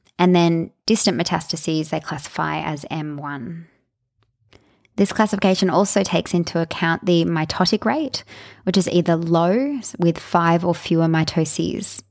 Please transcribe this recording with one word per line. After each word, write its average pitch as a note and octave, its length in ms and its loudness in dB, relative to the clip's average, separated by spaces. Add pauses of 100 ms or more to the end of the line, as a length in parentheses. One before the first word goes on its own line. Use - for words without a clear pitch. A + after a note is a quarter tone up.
(180)
And F3+ 180 6
then E3+ 340 2 (140)
distant G#3 340 2
metastases, E3 680 -4
they D#3 120 -4
classify D3+ 600 -6
as D#3 300 -6
M D3+ 260 -6
one. C#3+ 520 -10 (1300)
This G3+ 180 2
classification G3 560 2
also G3 320 2
takes F3 320 -2
into F3 260 0
account E3 460 -2
the E3+ 180 4
mitotic E3+ 640 0
rate, C4+ 360 -2 (420)
which F3+ 120 0
is F#3 140 2
either E3+ 260 2
low F3+ 640 0 (180)
with E3+ 200 2
five E3+ 440 2
or F3 120 0
fewer E3 320 0
mitoses D#3+ 1040 -2